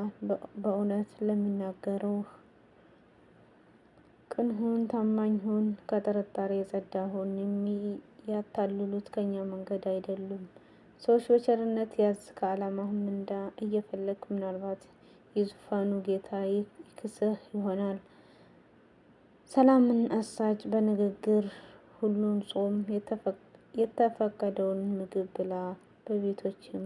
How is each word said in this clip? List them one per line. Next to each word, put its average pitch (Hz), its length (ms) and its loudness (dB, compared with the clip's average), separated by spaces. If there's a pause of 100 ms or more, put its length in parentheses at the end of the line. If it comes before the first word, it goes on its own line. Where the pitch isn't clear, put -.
(200)
በ-፣ 202 240 -2 (120)
በእውነት 208 560 -2 (100)
ለሚናገረው 202 920 -2 (2250)
ቅን 240 220 0
ሁን፣ 226 320 0
ታማኝ 214 560 2
ሁን፣ 214 240 2 (180)
ከጥርጣሬ 202 720 0
የጸዳ 196 420 -4 (120)
ሁን። 196 280 -4
የሚያታልሉት 202 1700 -4
ከኛ 202 240 -2 (120)
መንገድ 190 400 -6
አይደሉም። 190 580 -4 (580)
ሰዎች 233 240 6
በቸርነት 226 720 4
ያዝ፣ 208 260 4 (120)
ከዓላማህ 196 640 -2
ምንዳ 202 360 -2 (260)
እየፈለግክ 202 680 -2
ምናልባት 190 540 -4 (540)
የዙፋኑ 202 540 0 (120)
ጌታ 190 280 -2 (180)
ይክስህ 208 1000 -2
ይሆናል። 196 500 -2 (1500)
ሰላምን 254 480 8 (120)
አሳጭ 214 560 0
በንግግር 208 800 2 (500)
ሁሉን 208 500 0
ጾም። 202 300 -2 (140)
የተፈ-፣ 208 540 -4 (320)
የተፈቀደውን 208 1040 0 (100)
ምግብ 190 400 -2
ብላ፣ 185 220 -4 (480)
በቤቶችም 196 840 -4